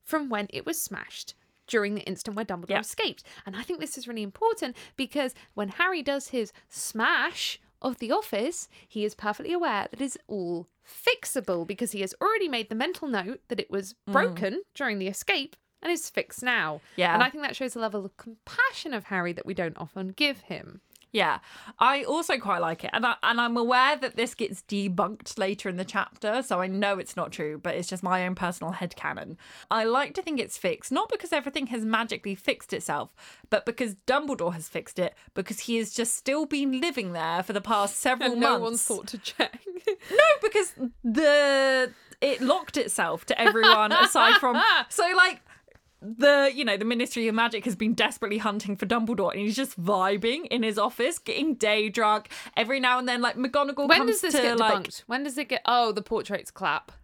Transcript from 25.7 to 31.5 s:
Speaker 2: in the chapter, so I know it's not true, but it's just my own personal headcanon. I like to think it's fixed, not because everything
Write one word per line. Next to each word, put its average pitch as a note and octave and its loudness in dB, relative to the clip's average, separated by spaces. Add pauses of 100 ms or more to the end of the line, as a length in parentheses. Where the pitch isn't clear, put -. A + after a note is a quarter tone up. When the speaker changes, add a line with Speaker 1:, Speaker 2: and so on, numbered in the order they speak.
Speaker 2:
in F3 -6
the F#3+ -6
chapter, G#3+ -4
so F#3 -2
I F#3 0
know G3 0
it's - -10
not F3 -4
true, D3+ -6
but F3 -4
it's F3 -4
just F3+ -8
my F#3 0
own F#3 -2
personal E3+ -6
headcanon. - -8 (340)
I A3 2
like C4 0
to F#4+ -4
think D#4 -4
it's - -6
fixed, - -4
not F#4 0
because F#4+ -4
everything C#4+ -2